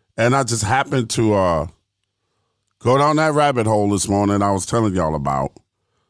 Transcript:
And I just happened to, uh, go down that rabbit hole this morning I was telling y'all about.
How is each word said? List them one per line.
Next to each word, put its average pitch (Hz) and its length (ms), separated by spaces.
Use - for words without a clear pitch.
And 123 200
I 139 80
just 113 200
happened 131 480
to, 110 220
uh, 87 340
go 127 220
down 147 160
that 156 180
rabbit 143 320
hole 104 240
this 101 180
morning 101 360
I 101 80
was 95 160
telling 110 260
y'all 80 220
about. 69 380